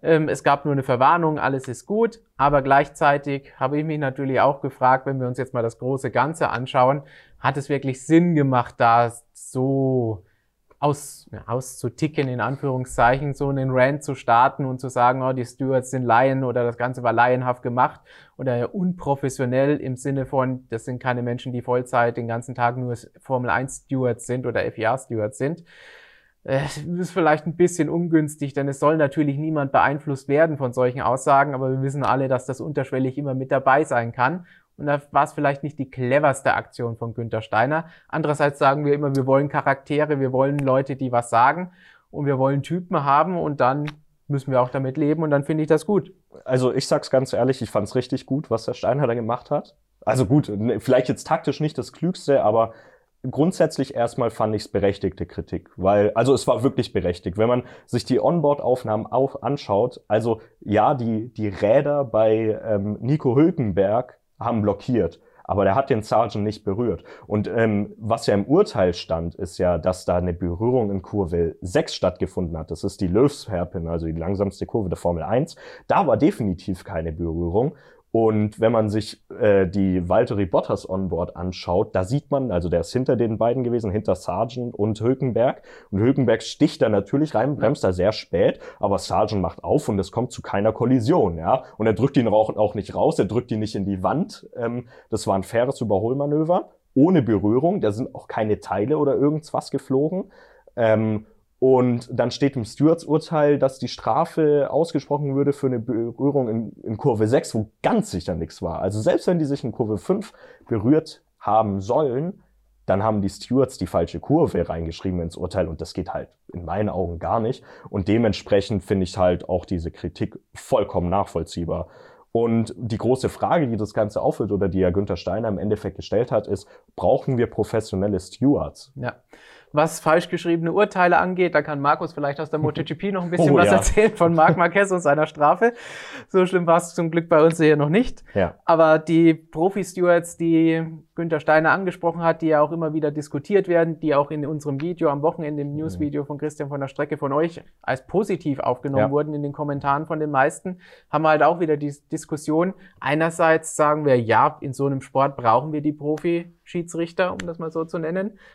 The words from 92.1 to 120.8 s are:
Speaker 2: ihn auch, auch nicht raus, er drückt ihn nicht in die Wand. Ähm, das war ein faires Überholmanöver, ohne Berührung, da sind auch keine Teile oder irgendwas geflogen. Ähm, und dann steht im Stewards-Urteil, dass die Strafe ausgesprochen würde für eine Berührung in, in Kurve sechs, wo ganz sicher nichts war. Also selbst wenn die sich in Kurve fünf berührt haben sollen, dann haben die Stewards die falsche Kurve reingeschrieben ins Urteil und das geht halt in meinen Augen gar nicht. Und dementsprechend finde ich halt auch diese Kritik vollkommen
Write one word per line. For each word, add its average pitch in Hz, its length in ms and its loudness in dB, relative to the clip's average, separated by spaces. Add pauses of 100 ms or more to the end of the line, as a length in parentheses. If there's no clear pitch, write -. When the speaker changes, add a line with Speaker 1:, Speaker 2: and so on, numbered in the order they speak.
Speaker 2:
ihn 117 100 4
auch, 107 300 4
auch 107 180 0
nicht 98 180 -8
raus, 120 240 0
er 120 60 2
drückt 113 260 -2
ihn 110 120 -2
nicht 107 140 -6
in 98 100 -4
die 95 180 -2
Wand. 123 420 -2 (120)
Ähm, 120 320 -6 (200)
das 107 160 -4
war 101 100 0
ein 95 80 -2
faires 123 360 -2
Überholmanöver, 143 920 -2 (220)
ohne 160 280 6
Berührung, 113 580 2
da 107 140 0
sind 120 200 -6
auch - 140 -16
keine 107 320 -2
Teile 107 380 -2
oder 139 180 0
irgendwas 147 560 -2
geflogen. 151 640 -4 (420)
Ähm, 110 520 0 (360)
und 123 480 4
dann 120 200 -2
steht 139 240 -2
im 113 100 -4
Stewards-Urteil, 151 960 0
dass 131 180 0
die 127 100 -6
Strafe 147 840 0
ausgesprochen 143 640 -2
würde 139 180 2
für - 140 -2
eine 127 100 0
Berührung 120 720 -2
in, 113 220 -4 (100)
in 107 160 -6
Kurve 110 300 2
sechs, 135 260 0
wo 107 160 -2 (140)
ganz 214 260 0
sicher 90 240 -4
nichts 82 300 -8
war. 80 180 -6
Also 98 180 -2
selbst 175 280 0
wenn 180 100 2
die 156 80 0
sich 139 180 -4
in 120 80 -6
Kurve 107 280 -2
fünf 196 340 -4 (340)
berührt 123 540 0 (180)
haben 104 400 2
sollen, 131 640 -2 (460)
dann 98 160 0
haben 107 180 0
die 95 80 -2
Stewards - 480 -2
die 95 80 -6
falsche 87 340 -2
Kurve 135 500 0
reingeschrieben 85 520 -6
ins 85 160 -8
Urteil 87 300 -2
und 82 140 -10
das - 120 -10
geht 92 220 -8
halt 76 140 -10 (220)
in 90 140 -10
meinen 95 240 -4
Augen 85 300 -4
gar 95 200 -2
nicht. 113 240 -4 (280)
Und 101 160 -4
dementsprechend 104 760 0
finde 98 200 0
ich 90 160 -6
halt 90 280 2
auch 90 180 -4
diese 85 260 -4
Kritik - 480 -8 (160)
vollkommen 92 560 -2